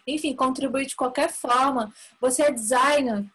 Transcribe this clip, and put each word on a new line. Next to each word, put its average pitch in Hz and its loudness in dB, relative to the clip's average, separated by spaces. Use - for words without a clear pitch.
Enfim, 302 -2
contribuir 262 -2
de - -10
qualquer 262 0
forma. 254 0
Você 254 2
é 294 4
designer, 247 2